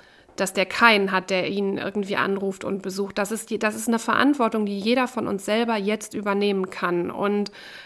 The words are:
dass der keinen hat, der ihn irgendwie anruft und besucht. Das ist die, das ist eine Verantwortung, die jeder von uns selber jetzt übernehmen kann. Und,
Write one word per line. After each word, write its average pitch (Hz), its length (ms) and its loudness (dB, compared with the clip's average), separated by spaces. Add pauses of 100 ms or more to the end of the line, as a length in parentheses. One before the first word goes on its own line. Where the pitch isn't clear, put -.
(360)
dass 185 180 -2
der 185 120 2
keinen 202 460 6
hat, 185 180 0
der 185 180 0
ihn 196 300 -2
irgendwie 196 380 -4
anruft 196 480 -2
und 196 180 -4
besucht. 196 360 -6
Das 202 120 -2
ist 220 200 -6
die, 214 80 -2
das 214 180 0
ist 226 120 -4
eine 220 100 4
Verantwortung, 226 680 2
die 202 120 -4
jeder 240 280 2
von - 220 -4
uns 196 160 -4
selber 226 320 0
jetzt 208 380 -4
übernehmen 202 560 0
kann. 175 400 -2
Und, 208 420 0 (340)